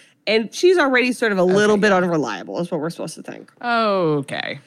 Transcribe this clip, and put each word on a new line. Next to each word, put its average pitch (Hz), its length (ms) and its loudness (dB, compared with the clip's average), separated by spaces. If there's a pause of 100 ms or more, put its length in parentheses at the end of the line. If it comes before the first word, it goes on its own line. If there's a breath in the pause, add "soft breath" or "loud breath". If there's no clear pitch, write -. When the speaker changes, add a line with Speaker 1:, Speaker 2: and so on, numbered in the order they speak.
(280 soft breath)
Speaker 1:
And 220 240 0
she's 359 240 4
already 254 360 2
sort 220 200 -2
of 190 60 0
a 180 60 4
little 208 320 4
Speaker 2:
Okay. 196 60 0
Speaker 1:
bit 214 100 4
unreliable 135 640 -2
is 175 120 -4
what 165 100 -4
we're 160 100 -4
supposed - 240 -10
to - 80 -18
think. 107 260 -18 (160)
Speaker 2:
Okay. 185 1040 -2